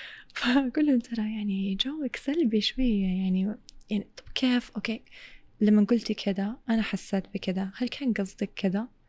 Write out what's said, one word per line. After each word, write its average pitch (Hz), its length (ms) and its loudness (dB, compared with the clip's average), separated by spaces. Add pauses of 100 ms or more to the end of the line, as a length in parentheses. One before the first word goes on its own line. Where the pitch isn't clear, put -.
<laughs> - 340 -18
فأقول 262 520 2
لهم: 269 120 6
"ترى 220 380 -4
يعني 196 380 0
جوك 277 420 -4
سلبي 269 440 2
شوية، 208 460 2
يعني، 190 480 2 (360)
يعني 208 160 -2 (100)
طب - 180 -16
كيف؟ 247 420 0
أوكي، 220 260 -6 (580)
لما 214 240 6
قلتي 214 300 2
كذا 202 420 -4 (140)
أنا 226 120 2
حسيت 196 420 -4 (100)
بكذا، 190 420 -4
هل 247 120 -2
كان 254 240 -2
قصدك 196 440 -4
كذا؟" 202 320 0 (200)